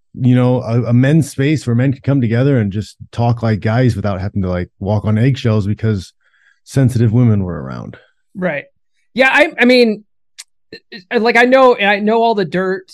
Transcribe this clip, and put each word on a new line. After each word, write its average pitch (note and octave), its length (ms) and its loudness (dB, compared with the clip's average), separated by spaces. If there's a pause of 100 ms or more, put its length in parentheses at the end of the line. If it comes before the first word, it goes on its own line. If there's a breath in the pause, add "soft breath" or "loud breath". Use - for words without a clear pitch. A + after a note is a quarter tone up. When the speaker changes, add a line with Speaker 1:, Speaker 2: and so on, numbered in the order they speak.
(140)
Speaker 1:
you B2 200 0
know, B2 280 2
a, A#2+ 220 -2
a A#2 100 -2
men's C#3 360 2
space C#3+ 380 -2
where A#2+ 80 0
men C3 160 0
could - 120 -8
come C#3 180 0
together B2 360 0
and G#2 140 0
just G2+ 240 -8 (160)
talk A#2 320 -2
like A2 160 0
guys A2+ 380 0
without G2 240 -4
having G2+ 220 -6
to, F#2 60 -4
like, F2+ 200 -4 (100)
walk G2+ 240 -2
on G#2+ 140 0
eggshells A2 500 0
because G2+ 460 -4 (500)
sensitive A#2+ 480 0
women A2 320 2
were E2 180 -8
around. B1+ 360 -14 (360)
Speaker 2:
Right. E3+ 320 -6 (480)
Yeah. C4 160 2
I, C#4+ 300 0
I A#3+ 60 2
mean, A#3+ 400 2 (1080)
I, B3 60 0
like, A3+ 180 0
I A#3 80 6
know, B3+ 340 4
I G3+ 220 0
know A3 240 0
all A#3 120 0
the G3+ 100 -2
dirt, F#3 480 -4